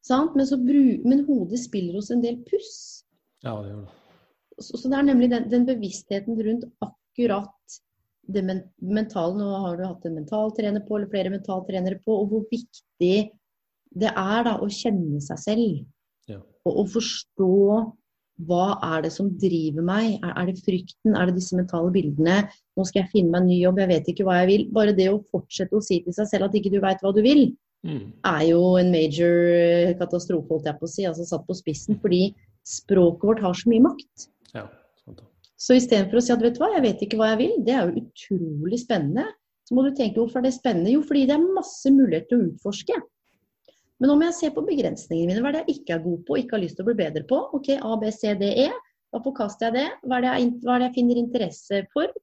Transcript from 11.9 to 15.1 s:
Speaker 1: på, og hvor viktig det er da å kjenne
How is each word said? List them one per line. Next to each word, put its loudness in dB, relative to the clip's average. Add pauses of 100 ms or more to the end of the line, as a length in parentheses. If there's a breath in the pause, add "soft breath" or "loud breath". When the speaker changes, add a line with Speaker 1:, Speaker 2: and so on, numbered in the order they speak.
Speaker 1:
på, 0
og -4
hvor -2
viktig -2 (840)
det 0
er 0
da 2
å -4
kjenne -2